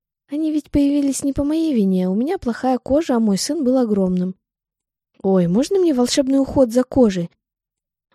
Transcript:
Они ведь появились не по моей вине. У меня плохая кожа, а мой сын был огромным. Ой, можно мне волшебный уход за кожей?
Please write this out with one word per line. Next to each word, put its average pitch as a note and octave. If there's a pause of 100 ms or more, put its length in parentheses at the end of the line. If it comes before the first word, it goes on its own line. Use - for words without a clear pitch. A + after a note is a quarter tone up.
(280)
Они D4+
ведь D4+
появились C#4+
не C#4
по C#4+
моей D#4
вине. F#3+
У F#3
меня C#4+
плохая B3+
кожа, C#4
а A#3
мой G#3
сын D4
был B3+
огромным. F#3 (840)
Ой, F#3+
можно C#4
мне E4+
волшебный C4
уход C4+
за B3
кожей? F#3 (840)